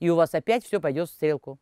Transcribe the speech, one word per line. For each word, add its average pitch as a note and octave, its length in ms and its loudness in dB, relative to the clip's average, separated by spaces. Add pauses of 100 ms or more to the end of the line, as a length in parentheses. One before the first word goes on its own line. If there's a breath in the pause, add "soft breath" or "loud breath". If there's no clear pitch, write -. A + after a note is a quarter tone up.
И E3+ 100 0
у E3+ 60 2
вас E3 180 2
опять A3 300 0
всё G3+ 160 -4
пойдёт D#3 280 -2
в - 40 -20
стрелку. C#3+ 500 -4